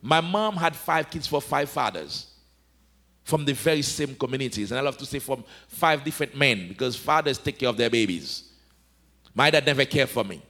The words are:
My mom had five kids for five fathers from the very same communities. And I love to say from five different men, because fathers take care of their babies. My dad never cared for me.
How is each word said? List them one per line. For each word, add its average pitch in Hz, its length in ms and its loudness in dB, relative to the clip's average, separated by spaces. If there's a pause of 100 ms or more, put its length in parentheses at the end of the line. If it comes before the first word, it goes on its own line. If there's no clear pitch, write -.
My 156 200 4
mom 202 360 0
had 165 200 0
five 160 340 -2
kids 156 160 -8
for 147 140 0
five 143 300 -2
fathers 92 560 -4 (960)
from 151 240 0
the 143 80 2
very 156 260 2
same 139 360 -4
communities. 123 540 -4
And 120 80 -2
I 135 40 -2
love 139 160 -2
to 139 80 -12
say 143 120 -8
from 127 260 -6 (220)
five 156 380 2
different 147 320 -6
men, 117 320 2
because 123 260 -4
fathers 147 440 0
take - 200 -6
care 123 120 2
of 110 80 -2
their 117 100 4
babies. 98 640 -2 (840)
My 143 160 6
dad 151 140 4
never 139 220 2
cared 139 240 2
for 120 120 -2
me. 92 280 -8